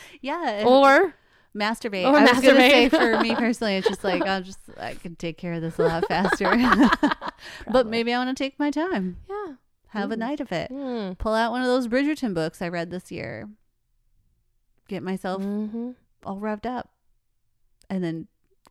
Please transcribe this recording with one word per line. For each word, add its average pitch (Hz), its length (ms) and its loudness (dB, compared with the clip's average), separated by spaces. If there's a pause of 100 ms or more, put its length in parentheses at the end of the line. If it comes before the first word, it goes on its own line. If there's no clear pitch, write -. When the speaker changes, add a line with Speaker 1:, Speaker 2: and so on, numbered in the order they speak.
(220)
Speaker 1:
Yeah, 294 280 -4
and 214 180 0
Speaker 2:
Or 277 480 6 (400)
Speaker 1:
masturbate. 208 500 -4
Speaker 2:
Or 277 120 6
Speaker 1:
I 294 60 8
was 262 80 8 (100)
gonna 277 180 8
say 254 300 6
Speaker 2:
masturbate. - 0 -
<laughs> 247 280 2
Speaker 1:
for 226 40 0
me 226 140 0
personally, 226 420 -2
it's 190 100 0
just 196 160 -4
like, 190 200 0
I'll 190 180 -2
just, 185 180 -14 (180)
I 110 180 -10
can 170 200 -14
take 165 220 -8
care 175 160 -8
of 165 80 -6
this 165 180 -8
a - 40 4
lot 165 240 0
faster. - 380 0
<laughs> 240 440 4 (120)
But - 320 -2 (380)
Speaker 2:
Probably. 233 200 2
Speaker 1:
maybe 233 220 -2
I 247 40 0
wanna 254 180 -2
take 269 240 -8
my 294 100 0
time. 277 480 -4 (120)
Speaker 2:
Yeah. 392 240 -10 (360)
Speaker 1:
Have 202 220 -6
a 226 40 -6
Speaker 2:
Mm. 226 40 -8
Speaker 1:
night 262 220 -6
of 254 100 -10
it. 170 200 -6
Speaker 2:
Mm. 240 460 -8
Speaker 1:
Pull 214 160 -4
out 226 180 0
one 247 100 -4
of 254 60 -2
those 247 200 0
Bridgerton 269 460 -2
books 165 280 -4
I 180 60 -6
read 170 240 -6
this 180 200 -12
year. 120 380 -12 (1400)
Get 180 140 -8
myself 190 380 -6
Speaker 2:
Mm-hmm. 214 500 -8 (340)
Speaker 1:
all 190 140 -10
revved 214 260 -8
up. 240 240 -8 (1000)
And 190 140 -4
then 165 240 -6 (420)